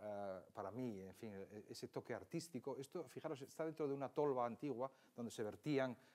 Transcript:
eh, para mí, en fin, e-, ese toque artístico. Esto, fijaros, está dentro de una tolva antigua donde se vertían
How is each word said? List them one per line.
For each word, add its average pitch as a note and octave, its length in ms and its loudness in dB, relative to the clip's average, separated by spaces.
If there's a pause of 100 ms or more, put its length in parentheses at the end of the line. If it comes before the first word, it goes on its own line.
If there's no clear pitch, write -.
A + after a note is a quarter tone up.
eh, G2+ 520 -4
para G2 180 -4
mí, A2+ 300 -2
en F#2+ 140 -8
fin, A2 180 -8
e-, G2 380 -10
ese A#2 180 -8
toque - 260 -4
artístico. B2 600 -4
Esto, C#3 320 -6
fijaros, C#3 340 -4
está D3 220 -2
dentro D#3 240 2
de C#3 60 2
una C3+ 160 0
tolva C3+ 360 6
antigua B2 440 0 (260)
donde A#2 140 -2
se A#2 120 -2
vertían B2+ 540 4 (180)